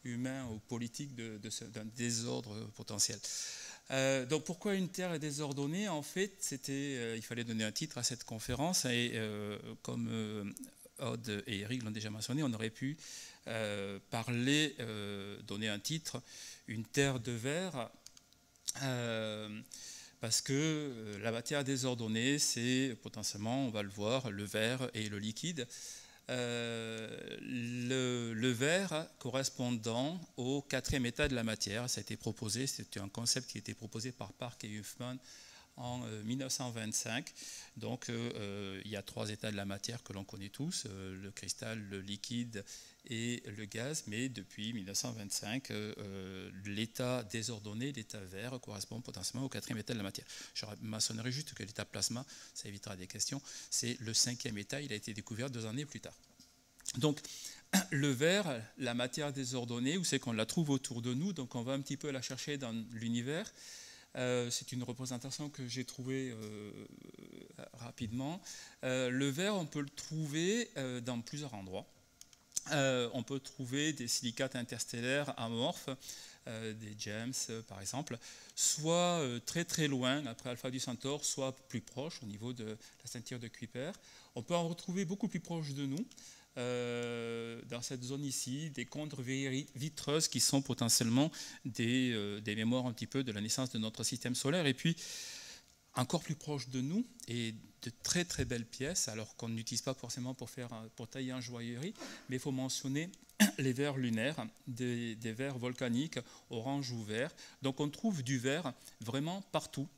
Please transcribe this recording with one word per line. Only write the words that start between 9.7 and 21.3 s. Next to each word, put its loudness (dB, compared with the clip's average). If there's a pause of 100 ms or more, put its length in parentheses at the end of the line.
comme, 0
euh, 0 (540)
Aude -2
et 0
Eric -2
l'ont -2
déjà -2
mentionné, 0
on 2
aurait 0
pu, -2 (500)
euh, 0 (140)
parler, 4
euh, -4
donner -2
un 0
titre, -4 (460)
Une -4
Terre 4
de -2
verre, -2 (960)
euh, 0 (600)
parce 2
que, 0
euh, 0
la 2